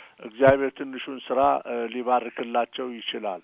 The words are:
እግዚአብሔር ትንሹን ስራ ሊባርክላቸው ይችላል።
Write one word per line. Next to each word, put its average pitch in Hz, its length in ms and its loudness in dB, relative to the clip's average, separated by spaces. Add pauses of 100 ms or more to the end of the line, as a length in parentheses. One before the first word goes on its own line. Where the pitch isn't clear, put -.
(180)
እግዚአብሔር 135 520 4
ትንሹን 135 500 -10
ስራ 127 180 0 (500)
ሊባርክላቸው 120 1000 -2
ይችላል። 107 520 -8